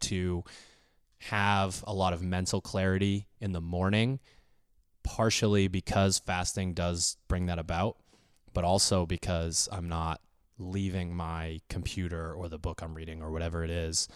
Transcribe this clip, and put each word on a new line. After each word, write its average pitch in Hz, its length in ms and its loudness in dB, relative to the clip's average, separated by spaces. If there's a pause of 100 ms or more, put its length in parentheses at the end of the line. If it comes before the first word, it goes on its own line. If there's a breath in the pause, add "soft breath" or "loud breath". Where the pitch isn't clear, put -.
to 90 420 -2 (760 soft breath)
have 101 640 2
a 104 80 -4
lot 92 180 2
of 85 100 -4
mental 90 380 0
clarity 98 680 0 (120)
in 98 120 -2
the 85 100 -2
morning, 101 580 2 (800)
partially 104 640 4
because 98 500 4
fasting 90 560 -2
does 85 420 0 (120)
bring 90 180 0
that 85 120 0
about, 85 380 -2 (560)
but 87 120 0
also 92 420 4
because 82 640 0
I'm 85 160 -6
not 82 320 -2 (380)
leaving 92 580 -2
my 82 440 -4 (100)
computer 85 640 -4
or 90 140 -8
the 80 100 -10
book 82 240 -6
I'm 80 120 -8
reading 80 280 -10
or 78 100 -6
whatever 82 320 -2
it 82 60 -2
is 80 460 -2